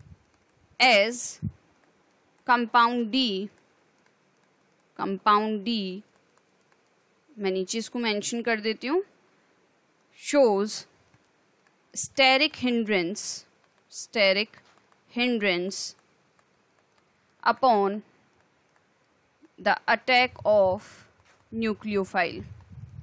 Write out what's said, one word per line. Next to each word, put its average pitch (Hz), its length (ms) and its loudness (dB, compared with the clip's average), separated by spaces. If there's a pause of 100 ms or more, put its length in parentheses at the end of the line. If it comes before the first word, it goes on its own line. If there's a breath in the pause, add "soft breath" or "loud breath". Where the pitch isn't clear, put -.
(800)
as 240 600 2 (1080)
compound 240 640 2
D, 214 360 -2 (1500)
compound 208 640 0
D, 202 380 -6 (1400)
मैं 196 120 -2
नीचे 185 280 -4
इसको 226 200 -8
मेंशन 226 440 -4
कर 226 180 -2
देती 220 260 -6
हूँ, 240 160 0 (1160)
shows 214 640 2 (1080)
steric 269 640 2 (100)
hindrance, 208 800 -2 (460)
steric 202 720 -2 (540)
hindrance 202 800 -2 (1500)
upon 214 580 2 (1600)
the 185 180 0 (120)
attack 247 560 2
of 202 640 0 (460)
nucleophile, 208 920 -4 (580)